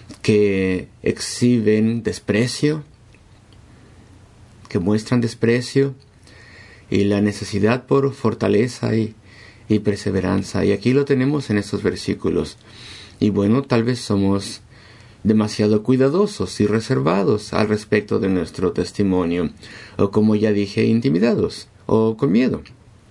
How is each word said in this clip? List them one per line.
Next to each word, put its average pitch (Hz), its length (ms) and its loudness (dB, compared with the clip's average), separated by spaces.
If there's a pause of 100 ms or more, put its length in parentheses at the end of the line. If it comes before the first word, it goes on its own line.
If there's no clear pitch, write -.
(220)
que 98 680 2 (140)
exhiben 113 1000 2
desprecio, 123 800 -2 (1900)
que 107 80 -2
muestran 107 420 0
desprecio, 123 760 0 (920)
y 101 160 2
la 101 160 2
necesidad 104 640 0
por 139 300 0
fortaleza 110 840 0
y, 110 180 -2 (540)
y 107 120 2
perseveranza. 95 840 -2
Y 98 80 4
aquí 110 220 0
lo 143 100 2
tenemos 139 460 0
en 104 80 0
estos 101 240 -4
versículos. 85 720 -2 (640)
Y 104 80 4
bueno, 101 340 2
tal 117 220 0
vez 120 140 -2
somos 98 640 -2 (640)
demasiado 107 580 2
cuidadosos 135 800 0
y 104 60 2
reservados 131 840 0
al 104 160 0
respecto 107 520 -2
de 98 80 0
nuestro 90 420 -2
testimonio, 90 800 -2 (460)
o 101 160 0
como 107 240 4
ya 107 160 2
dije, 101 320 0
intimidados 135 840 0 (200)
o 110 300 2
con 139 140 0
miedo. 175 320 0 (480)